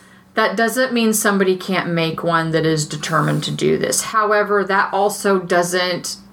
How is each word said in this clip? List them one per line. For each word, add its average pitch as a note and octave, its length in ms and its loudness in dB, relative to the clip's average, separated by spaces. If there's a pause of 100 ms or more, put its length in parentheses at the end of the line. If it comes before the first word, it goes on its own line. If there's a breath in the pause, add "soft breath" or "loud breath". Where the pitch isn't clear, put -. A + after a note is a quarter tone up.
(360 loud breath)
that A3 200 0
doesn't A#3+ 380 0
mean A3+ 180 2
somebody G3 460 2
can't F3 320 -2
make E3 340 -2
one E3 280 0
that D#3 140 2
is D#3 200 0
determined D3+ 580 -2
to D3 80 -6
do D3+ 260 0
this. - 260 -2
However, G#3 600 2
that F#3+ 300 0
also G3+ 440 2
doesn't F3 800 0 (180)